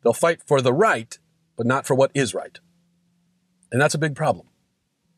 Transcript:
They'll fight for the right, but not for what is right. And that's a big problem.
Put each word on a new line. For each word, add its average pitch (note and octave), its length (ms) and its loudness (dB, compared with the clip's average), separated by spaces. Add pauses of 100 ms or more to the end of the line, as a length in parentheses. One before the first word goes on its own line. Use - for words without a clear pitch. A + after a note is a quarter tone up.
They'll A#2+ 100 2
fight E3+ 300 0
for C#3 180 2
the B2 120 2
right, D3+ 440 0 (400)
but A#2 80 -6
not C3 220 0
for C#3+ 80 0
what C3 180 2
is - 220 -2
right. - 240 -12 (1120)
And A#2+ 100 0
that's D3 140 2
a D#3+ 40 -4
big D3 180 -4
problem. C3+ 320 -4 (680)